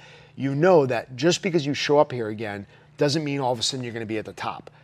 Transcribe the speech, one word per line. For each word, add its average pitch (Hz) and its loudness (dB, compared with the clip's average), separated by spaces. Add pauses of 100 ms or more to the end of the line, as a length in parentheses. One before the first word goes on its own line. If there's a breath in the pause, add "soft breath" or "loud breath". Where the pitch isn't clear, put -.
(360 loud breath)
you 139 -2
know 160 6
that 123 -4
just 165 2
because 165 0
you 143 -2
show 147 2
up 147 4
here 117 -4
again 104 -8 (320 soft breath)
doesn't 147 2
mean 143 -2
all 127 0
of 117 -4
a - -4
sudden 127 -4
you're 117 -8
gonna 117 -8
be 107 -4
at 101 -6
the 101 -14
top. - -10 (140 soft breath)